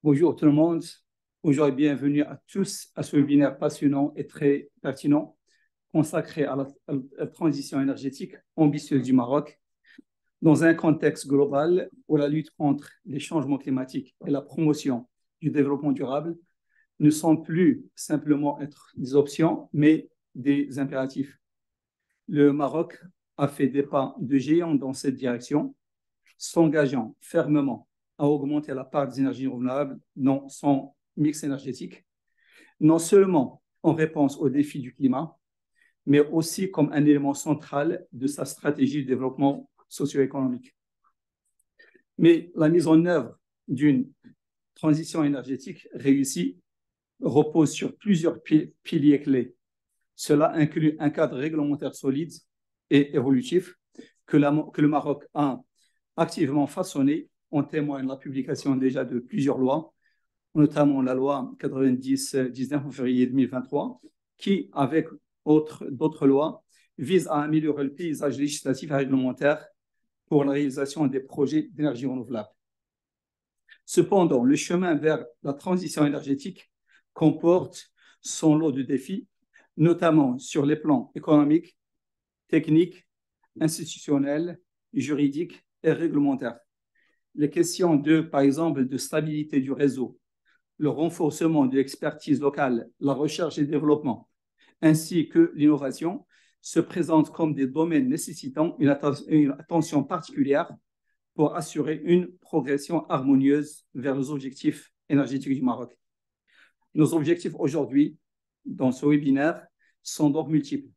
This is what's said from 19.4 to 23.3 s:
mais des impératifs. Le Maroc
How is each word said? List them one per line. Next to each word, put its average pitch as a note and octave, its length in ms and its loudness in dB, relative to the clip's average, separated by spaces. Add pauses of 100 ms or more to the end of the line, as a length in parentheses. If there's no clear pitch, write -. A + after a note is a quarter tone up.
mais D3+ 380 2 (260)
des C#3+ 420 -2
impératifs. C3+ 600 -6 (920)
Le C#3+ 240 4
Maroc C#3+ 500 -4 (320)